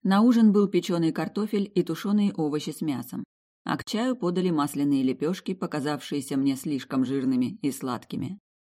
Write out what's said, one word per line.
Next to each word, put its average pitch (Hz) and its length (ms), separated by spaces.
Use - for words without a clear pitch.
На 196 180
ужин 226 300
был 202 160
печеный 170 440
картофель 196 640
и 175 100
тушеные 202 500
овощи 151 380
с - 100
мясом, 143 420
а - 140
к - 80
чаю 247 300
подали 180 340
масляные 143 540
лепешки, 147 500
показавшиеся 143 840
мне 135 200
слишком 131 480
жирными 127 560
и 139 100
сладкими. - 680